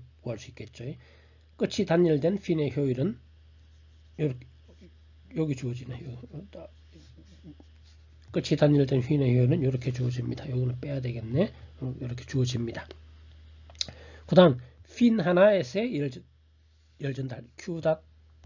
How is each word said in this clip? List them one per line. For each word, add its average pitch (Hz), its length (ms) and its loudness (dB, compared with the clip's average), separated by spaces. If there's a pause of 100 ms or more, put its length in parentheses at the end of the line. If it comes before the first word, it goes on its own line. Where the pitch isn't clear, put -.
(220)
구할 117 160 -8
수 - 120 -18
있겠죠. - 340 -16 (720)
끝이 190 300 -2
단열된 165 520 2
핀의 156 380 -2
효율은 143 420 0 (1000)
요렇게, 143 280 -4 (920)
여기 156 200 -2
주어지네. 127 480 -8
요, 123 140 -14 (2000)
끝이 160 260 -2
단열된 143 440 4
핀의 127 360 2
효율은 131 280 4
요렇게 131 280 -2
주어집니다. 123 560 -6
요거는 127 320 -4
빼야 139 200 -6
되겠네. 117 520 -2 (280)
어, 131 200 -6
요렇게 123 240 -8
주어집니다. 123 640 -4 (1400)
그 - 80 -2
다음, 156 240 10 (380)
핀 226 240 4
하나에서의 185 800 2
열, 143 120 -2 (880)
열전달, 131 440 -6 (120)
Q 165 240 -8
닷 156 220 0 (440)